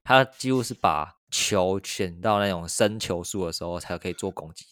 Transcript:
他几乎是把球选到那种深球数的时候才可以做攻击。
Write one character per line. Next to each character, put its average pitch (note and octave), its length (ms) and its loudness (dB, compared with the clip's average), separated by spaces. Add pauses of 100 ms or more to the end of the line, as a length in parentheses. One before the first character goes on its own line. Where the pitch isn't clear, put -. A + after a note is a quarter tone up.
他 C3 220 8
几 C3 260 -4
乎 C3 100 4
是 A#2 120 -4
把 D2+ 420 0 (160)
球 F#2+ 520 2
选 F2 360 -6
到 G#2 200 2
那 G2+ 100 2
种 E2+ 180 -4
深 G#2+ 320 0
球 F2 240 -2
数 F#2 220 -4
的 E2 80 -4
时 - 100 -6
候 F2 160 -4
才 F2 180 -6
可 F2+ 120 -8
以 F2 40 -4
做 F#2+ 160 -6
攻 D#2+ 240 -10
击。 - 180 -18